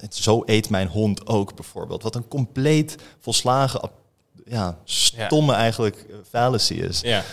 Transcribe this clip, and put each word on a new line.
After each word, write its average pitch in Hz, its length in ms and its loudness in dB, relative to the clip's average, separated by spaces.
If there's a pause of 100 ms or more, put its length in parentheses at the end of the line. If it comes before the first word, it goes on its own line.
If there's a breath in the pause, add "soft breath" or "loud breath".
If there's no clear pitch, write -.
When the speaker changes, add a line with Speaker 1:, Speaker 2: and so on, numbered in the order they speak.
Speaker 1:
"Zo 113 360 2
eet 110 240 2
mijn 95 180 2
hond 104 400 0
ook," 101 280 0
bijvoorbeeld. - 480 -10
Wat 110 120 -4
een 120 120 -6
compleet 147 680 0 (240 loud breath)
volslagen 127 600 0
ap-, - 120 -10 (520)
ja, 95 380 -4
stomme 139 680 0
Speaker 2:
Ja. 120 60 2
Speaker 1:
eigenlijk, 113 380 0 (140)
eh, 92 60 -18 (140)
fallacy 120 440 0
is. 90 280 -4
Speaker 2:
Ja. 110 320 0